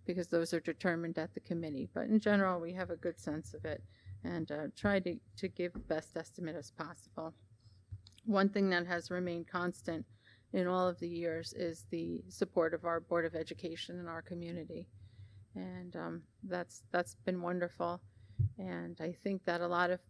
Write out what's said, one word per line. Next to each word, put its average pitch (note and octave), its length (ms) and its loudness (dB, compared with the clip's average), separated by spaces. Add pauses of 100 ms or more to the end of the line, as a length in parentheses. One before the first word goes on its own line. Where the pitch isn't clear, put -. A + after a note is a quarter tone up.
because F3 220 0
those E3 260 4
are E3 60 4
determined E3+ 580 0
at D#3+ 160 -4
the - 60 -6
committee. D#3+ 520 -4
But - 120 0
in G#3+ 140 6
general, G3 420 4
we E3+ 120 -4
have F3+ 160 -4
a E3+ 80 -2
good E3 240 -4
sense D#3 320 -4
of D#3 140 -8
it D3+ 160 -4 (420)
and, - 260 -2
uh, - 240 -2
try G3+ 260 4
to, F3+ 160 -2 (200)
to F#3+ 120 -4
give F3 260 -2
the - 60 -8
best - 360 -2
estimate D#3+ 400 -6
as C#3+ 140 -10
possible. E3 640 -8 (920)
One G3 240 6
thing G3+ 180 4
that F3 180 4
has F3 240 -2
remained F3 380 -2
constant F3 560 -2 (480)
in F#3 140 4
all F#3 200 4
of F3 140 0
the F3 80 -4
years E3 460 -2
is E3 360 -4
the E3+ 380 -2
support E3+ 460 2
of E3 100 -2
our E3 160 2
Board E3+ 240 2
of E3 100 -2
Education E3+ 640 -6
in F3 80 -8
our E3 140 -6
community. E3+ 640 -8 (680)
And, F3+ 420 -8
um, E3 260 -4 (220)
that's, F3+ 380 -4 (100)
that's F3 320 2
been F#3 160 0
wonderful. F3 640 0 (560)
And F3 420 -4
I E3+ 240 -2
think G3 220 0
that F3 160 2
a F3 40 0
lot F3 240 6
of F3+ 200 0